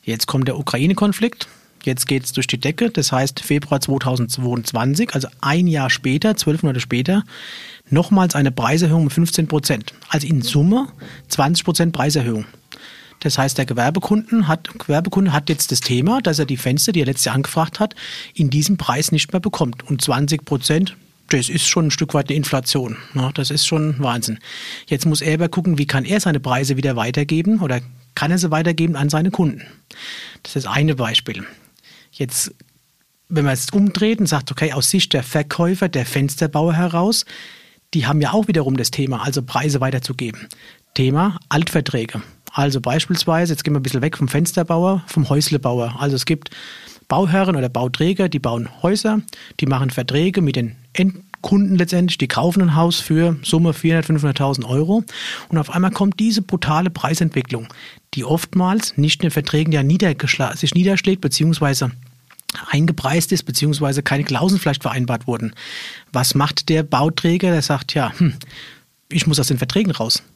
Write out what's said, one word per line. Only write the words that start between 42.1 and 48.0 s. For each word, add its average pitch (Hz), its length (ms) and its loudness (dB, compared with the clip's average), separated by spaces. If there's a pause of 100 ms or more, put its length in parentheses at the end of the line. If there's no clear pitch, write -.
Also 139 280 0
beispielsweise, 160 720 0
jetzt 143 100 -4
gehen 151 120 0
wir 147 40 2
ein 135 60 -2
bisschen 131 180 -2
weg 156 140 -2
vom 135 100 0
Fensterbauer, 170 800 0
vom 147 220 0
Häuslebauer. 131 720 0
Also 143 160 0
es 127 100 -4
gibt 160 240 -2 (560)
Bauherren 185 500 2
oder 127 120 0
Bauträger, 151 600 0